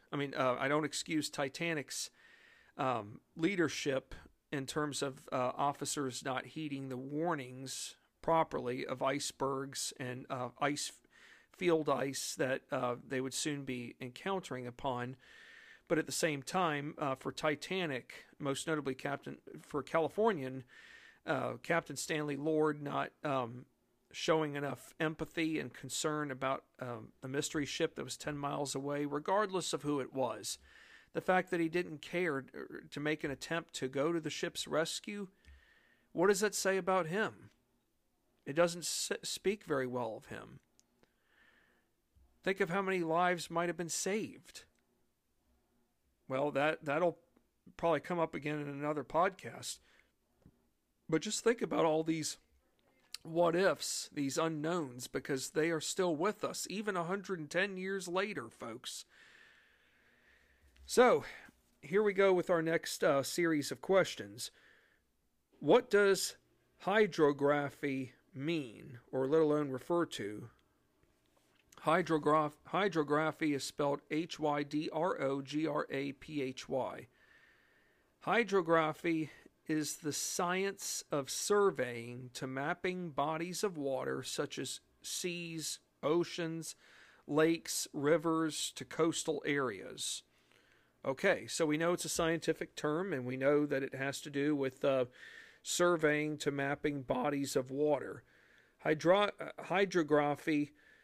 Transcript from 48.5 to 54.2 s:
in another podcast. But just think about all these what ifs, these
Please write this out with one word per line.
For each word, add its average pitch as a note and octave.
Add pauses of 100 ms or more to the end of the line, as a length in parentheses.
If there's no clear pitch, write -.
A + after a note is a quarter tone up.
in D3
another C#3+
podcast. E3 (1300)
But D#3
just -
think A#3+
about E3
all D#3+
these D#3+ (840)
what E3
ifs, -
these C3+